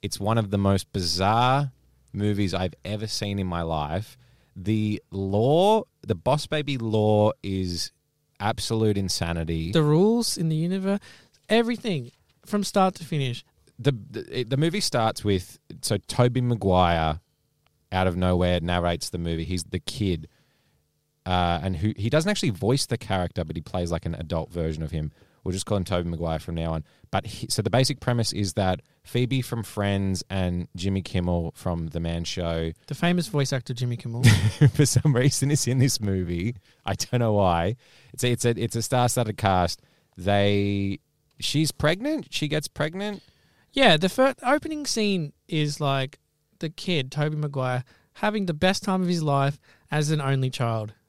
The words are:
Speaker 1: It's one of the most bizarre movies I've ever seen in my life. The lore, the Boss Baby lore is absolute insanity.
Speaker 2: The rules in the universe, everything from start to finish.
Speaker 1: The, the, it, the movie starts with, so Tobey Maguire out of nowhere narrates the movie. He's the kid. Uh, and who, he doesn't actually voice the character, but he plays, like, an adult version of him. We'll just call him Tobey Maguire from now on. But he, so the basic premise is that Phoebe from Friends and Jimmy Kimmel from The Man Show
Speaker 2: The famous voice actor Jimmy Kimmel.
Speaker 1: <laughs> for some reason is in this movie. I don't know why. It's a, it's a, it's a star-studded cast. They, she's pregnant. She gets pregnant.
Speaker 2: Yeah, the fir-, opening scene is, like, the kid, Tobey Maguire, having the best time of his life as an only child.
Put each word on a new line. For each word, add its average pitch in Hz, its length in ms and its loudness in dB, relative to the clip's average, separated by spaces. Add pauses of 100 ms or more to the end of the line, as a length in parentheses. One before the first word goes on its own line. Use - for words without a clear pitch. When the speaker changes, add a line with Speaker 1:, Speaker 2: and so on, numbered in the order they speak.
Speaker 1:
It's - 180 -6
one 107 180 0
of 104 120 -2
the 101 80 0
most 98 340 2
bizarre 110 760 2 (420)
movies 101 400 0
I've 90 220 -2 (100)
ever 104 220 -6
seen 101 320 -4
in 95 80 -2
my 85 160 -4
life. 80 560 -4 (380)
The 107 540 -2
lore, 131 760 2 (160)
the 101 120 -2
Boss 131 320 0
Baby 147 320 -4
lore 107 540 4 (100)
is 92 480 -4 (480)
absolute 110 600 0
insanity. 85 760 -4
Speaker 2:
The 156 100 4
rules 202 540 2
in 165 140 -2
the 156 60 0
universe, 190 440 -2 (480)
everything 220 640 0 (320)
from 208 180 -2
start 185 340 2
to - 80 -12
finish. 135 380 -4 (360)
Speaker 1:
The, 139 140 2 (180)
the, 110 300 -8
it, 113 100 -4
the 135 80 0
movie 165 220 2
starts 113 440 0
with, 98 340 0 (220)
so - 160 0
Tobey 123 460 2
Maguire 90 760 4 (720)
out 92 160 2
of 87 100 0
nowhere 90 440 2
narrates 87 500 -2
the 90 80 -8
movie. 82 260 -4
He's 80 200 -4
the 87 160 -6
kid. 85 480 -4 (1000)
Uh, 87 360 2
and 95 160 -4
who, 104 180 -2
he 107 140 -4
doesn't 160 200 2
actually 185 200 0
voice 110 360 0
the 117 120 -4
character, 90 460 -2
but 80 120 -8
he 82 60 -6
plays, 87 280 -4
like, 82 140 -4
an 82 100 -4
adult 80 380 -6
version 80 300 -4
of 78 80 -6
him. 147 200 -4 (320)
We'll 95 100 -4
just 95 140 -6
call 104 120 0
him 90 60 -2
Tobey 87 240 -2
Maguire 82 300 -4
from 85 160 -8
now 82 200 -4
on. 80 100 -6 (260)
But 95 160 -2
he, - 220 -10
so - 140 -2
the 98 80 0
basic 127 300 2
premise 120 340 0
is 98 200 -2
that 92 260 0 (240)
Phoebe 127 380 -2
from 117 200 -6
Friends 98 680 0
and 90 480 -2
Jimmy 95 260 -2
Kimmel 87 520 -2
from 85 340 -4
The 82 120 -6
Man 82 240 -2
Show 82 480 -4 (160)
Speaker 2:
The 147 60 -8
famous 175 340 0
voice 139 260 -2
actor 127 200 -6
Jimmy 120 220 -4
Kimmel. 117 280 -6
Speaker 1:
<laughs> 107 500 6
for 147 120 6
some 131 280 2
reason 135 360 2
is 151 160 0
in 127 120 2
this 131 220 4
movie. 95 560 -2 (280)
I 98 100 -4
don't - 260 -2
know 113 140 4
why. 92 420 4 (360)
It's - 120 -8
a, 123 60 2
it's 120 140 -2
a, 120 60 4 (120)
it's 117 140 -4
a 113 60 -2
star-studded 120 560 0
cast. 92 420 2 (380)
They, 101 840 2 (400)
she's 147 320 0
pregnant. 208 580 -2
She - 180 -4
gets 151 200 -4
pregnant. 190 540 -6 (500)
Speaker 2:
Yeah, 240 240 6
the 180 140 2
fir-, 262 320 2
opening 302 440 -2
scene 196 460 -2 (160)
is, 151 320 -2
like, 135 380 -2 (400)
the 165 120 -6
kid, 143 400 -2
Tobey 151 260 -2
Maguire, 131 480 -2 (300)
having 208 320 -2
the 165 80 -2
best 185 280 0
time 190 200 0
of 175 60 0
his 175 140 0
life 139 360 2 (320)
as 151 200 0
an 151 100 0
only 135 300 0
child. 110 420 -2 (160)